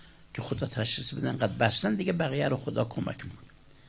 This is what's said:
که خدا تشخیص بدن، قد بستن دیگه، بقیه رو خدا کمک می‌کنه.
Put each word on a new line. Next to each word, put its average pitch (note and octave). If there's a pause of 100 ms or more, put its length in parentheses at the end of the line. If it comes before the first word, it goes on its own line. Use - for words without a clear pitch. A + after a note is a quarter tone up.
(340)
که -
خدا A#2
تشخیص A#2+
بدن، B2+
قد G#2+
بستن B2
دیگه، F#3+
بقیه D3
رو C3+
خدا A2+
کمک -
می‌کنه. - (380)